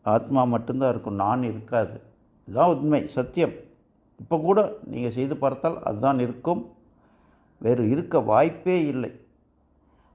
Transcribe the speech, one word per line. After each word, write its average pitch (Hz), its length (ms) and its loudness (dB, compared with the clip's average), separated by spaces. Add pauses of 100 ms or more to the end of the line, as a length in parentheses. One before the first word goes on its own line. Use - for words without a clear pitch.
ஆத்மா 117 400 2
மட்டும்தான் 123 460 0
இருக்கும், 104 280 -4
நான் 110 240 0
இருக்காது. 110 520 -2 (520)
இதுதான் 143 240 2
உண்மை, 147 360 2
சத்தியம். 135 480 -2 (640)
இப்போ 139 200 -6
கூட 185 200 2 (240)
நீங்க 120 280 -4
செய்து 135 260 -2
பார்த்தால் 139 440 -2
அதுதான் 127 380 0
இருக்கும், 123 420 -2 (1000)
வேறு 120 280 2
இருக்க 156 340 0
வாய்ப்பே 160 640 2
இல்லை. 131 260 -4 (1040)